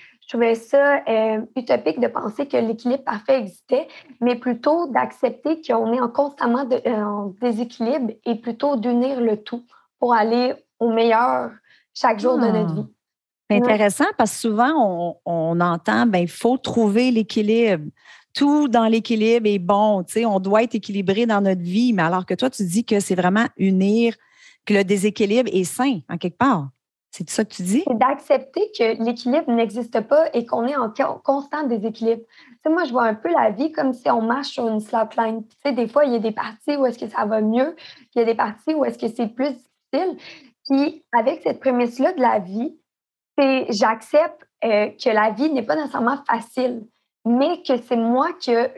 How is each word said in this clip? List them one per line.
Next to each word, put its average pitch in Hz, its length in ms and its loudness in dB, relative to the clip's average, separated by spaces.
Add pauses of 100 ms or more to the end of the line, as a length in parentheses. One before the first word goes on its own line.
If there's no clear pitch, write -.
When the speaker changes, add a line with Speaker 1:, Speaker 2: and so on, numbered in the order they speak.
(220)
Speaker 1:
je - 80 -20
trouvais 233 260 2
ça, 277 520 2
euh, 220 340 0 (140)
utopique 247 440 0
de 233 80 2
penser 233 400 -6
que 262 100 -2
l'équilibre 240 460 -2
parfait 262 360 0
existait, 240 480 -4 (340)
mais 240 140 2
plutôt 294 520 -2
d'accepter 262 760 -4
qu'on 226 320 0
est 247 80 0
en 240 80 0
constamment 277 540 -2
de, 247 140 0 (100)
euh, 214 160 -2
en 208 380 -6
déséquilibre 240 720 -4 (140)
et 233 80 -2
plutôt 240 420 -4
d'unir 240 460 0
le 220 160 0
tout 240 260 -10 (360)
pour 240 160 2
aller 233 400 2 (240)
au 226 120 0
meilleur 233 600 2 (420)
chaque 226 260 0
jour 247 200 2
de 240 80 2
notre 175 260 0
Speaker 2:
Hmm. - 20 -4
Speaker 1:
vie. 214 120 -6 (640)
Speaker 2:
C'est 208 80 4
Speaker 1:
Ouais. 240 60 2
Speaker 2:
intéressant 214 400 2 (120)
parce 226 140 2
que - 60 -10
souvent, 233 380 0
on, 175 400 0 (100)
on 170 360 0
entend, 214 460 0
ben, 196 100 2
il 175 100 0
faut 240 300 0
trouver 233 540 2
l'équilibre. 214 760 0 (480)
Tout 294 340 2
dans 226 180 2
l'équilibre 220 600 2
est 202 120 2
bon, 202 440 2
tu - 100 -12
sais, 226 120 0
on 202 140 2
doit 202 240 2
être 240 100 -4
équilibré 202 540 -2
dans 208 140 2
notre 190 200 0
vie, 214 320 2
mais 185 80 2
alors 180 240 0
que - 80 -4
toi, 254 160 0
tu 220 140 -6
dis 185 200 0
que 202 160 2
c'est 190 140 -2
vraiment 180 320 2 (120)
unir, 196 580 2 (500)
que 208 80 0
le 202 100 4
déséquilibre 208 720 0
est 185 100 2
sain, 247 360 -2 (100)
en 170 80 -6
quelque 175 220 -6
part. 185 300 0 (420)
C'est - 180 -12
ça 214 160 -2
que - 80 -14
tu - 80 -10
dis ? 202 260 0
Speaker 1:
C'est 247 100 0
d'accepter 277 800 0
que 226 240 0
l'équilibre 247 480 -2
n'existe 233 520 -2
pas 294 320 4
et 233 120 -2
qu'on 233 200 -2
est 285 100 -2
en 233 140 -2
co-, - 340 -4
constant 277 400 -2
déséquilibre. 226 640 -2
Tu - 300 -20 (100)
sais, 311 40 0
moi, 339 140 2
je 254 80 -4
vois 240 140 2
un 220 80 2
peu 320 180 -4
la 240 200 2
vie 269 200 -4
comme 269 220 -2
si 254 180 -2
on 240 100 0
marche 254 280 -2
sur 240 180 -4
une 214 140 -2
slackline. 220 680 -4
Tu - 160 -20
sais, 285 80 -2
des 233 160 -2
fois, 285 160 2
il 277 80 2
y 240 60 0
a - 20 -2
des 214 140 -2
parties 220 420 -6
où 277 100 0
est-ce 240 140 -2
que 240 80 -10
ça 226 160 -4
va 214 160 0
mieux, 240 380 0
puis - 380 -20
il 247 40 2
y - 20 6
a 226 40 2
des 226 100 2
parties 220 380 -4
où 294 100 0
est-ce 233 140 -2
que 240 100 -4
c'est 226 200 -4
plus 269 240 -4
difficile. - 640 -6 (500)
Puis 277 380 0 (120)
avec 233 240 0
cette 254 200 -4
prémisse-là 247 500 0
de 359 80 -4
la 233 200 2
vie, 202 360 -6 (640)
c'est, 269 320 2
j'accepte, 240 760 0 (200)
euh, 208 240 2 (120)
que 254 80 0
la 214 220 4
vie 247 180 -2
n'est 262 140 -2
pas 277 140 -2
nécessairement 269 400 -2 (120)
facile, 233 560 -4 (380)
mais 277 400 2
que 254 140 0
c'est 240 180 -4
moi 247 460 2
qui 254 100 -2
ai 240 260 2